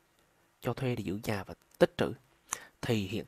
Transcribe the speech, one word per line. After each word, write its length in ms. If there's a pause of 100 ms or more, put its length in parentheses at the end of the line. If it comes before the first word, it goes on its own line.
(600)
Cho 120
thuê 220
để 80
giữ 200
nhà 200
và 100 (260)
tích 180
trữ. 160 (680)
Thì 260
hiện 200